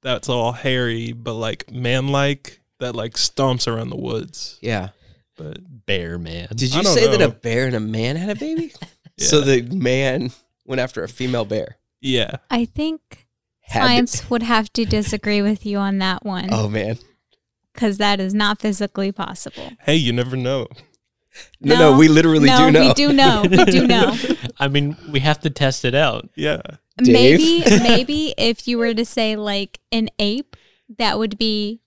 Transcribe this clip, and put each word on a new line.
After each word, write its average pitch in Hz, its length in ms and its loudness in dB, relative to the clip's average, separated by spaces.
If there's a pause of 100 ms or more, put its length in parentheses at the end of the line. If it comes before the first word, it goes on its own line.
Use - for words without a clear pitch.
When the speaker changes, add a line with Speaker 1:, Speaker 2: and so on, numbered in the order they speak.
Speaker 1:
that's 123 260 -6
all 123 260 -2
hairy, 117 600 -4
but, 117 220 -10
like, 110 360 -8
man-like, 135 880 -4 (180)
that, 123 160 -8
like, 117 180 -8
stomps - 600 -2
around 113 160 -8
the 127 60 -12
woods. - 680 -10
Speaker 2:
Yeah. 101 280 -6 (480)
Speaker 1:
But - 220 -14 (260)
Speaker 3:
Bear 85 320 -4
man. 85 380 -12
Speaker 2:
Did 127 180 -4
Speaker 1:
I - 40 0
Speaker 2:
you - 60 0
Speaker 1:
don't 185 100 2
Speaker 2:
say 226 140 4
that 214 140 2
a 156 60 4
Speaker 1:
know. 117 40 0
Speaker 2:
bear 120 360 -4
and 123 80 -4
a 113 40 -4
man 110 360 -4
had 180 140 -6
a 208 60 -6
baby? 320 420 -8
Speaker 1:
<laughs> - 60 -16 (360)
Speaker 2:
So - 200 2
Speaker 1:
Yeah. 135 220 2
Speaker 2:
the 120 140 -8
man 127 560 -2 (340)
went 127 160 -4
after 127 220 -6
a - 60 -8
female 127 360 -4
bear? 107 320 -8 (240)
Speaker 1:
Yeah. 127 360 -4 (120)
Speaker 4:
I 240 160 -2
think - 600 -10 (340)
Speaker 2:
Had - 200 -6
to 254 40 2
Speaker 4:
science 247 440 0
would 233 140 -2
have 226 300 -2
to 233 120 -2
disagree 208 560 -2
with 202 240 -2
you 202 120 -6
on 196 220 -2
that 190 260 -4
one. 190 260 -6
Speaker 2:
Oh, 110 160 -2
man. 107 300 -4 (800)
Speaker 4:
'Cause 202 220 -2
that 202 220 0
is 190 140 -4
not 208 260 0
physically 196 520 -4
possible. - 600 -12 (100)
Speaker 1:
Hey, 147 140 0
you 135 180 0
never 123 220 -4
know. 127 320 -4 (960)
Speaker 2:
No, 143 140 4
no, 156 180 8
Speaker 4:
No. 131 40 8
Speaker 2:
we 156 100 10
literally 156 400 6
Speaker 4:
No, - 100 6
Speaker 2:
do 156 140 6
know. 156 160 6
Speaker 4:
we - 60 4
do - 200 2
know. 269 360 4
We 349 160 6
do - 220 4
know. 233 300 2 (200)
Speaker 2:
<laughs> - 220 -12
Speaker 3:
I 139 80 0
mean, 143 300 -2 (120)
we 143 120 -2
have 151 200 0
to 160 80 -2
test 139 360 -2
it 123 100 0
out. 135 400 0
Speaker 1:
Yeah. 151 260 -4 (360)
Speaker 2:
Dave? 240 420 8
Speaker 4:
Maybe, 320 400 4
Speaker 1:
<laughs> 240 40 0
Speaker 4:
maybe 254 540 0
if 226 300 -2
you 240 100 -2
were 233 160 -2
to 226 120 -2
say, 220 300 -2
like, 202 440 -8 (120)
an 226 180 -2 (100)
ape, 214 360 -4 (420)
that 220 200 -2
would 214 200 -4
be 214 500 -4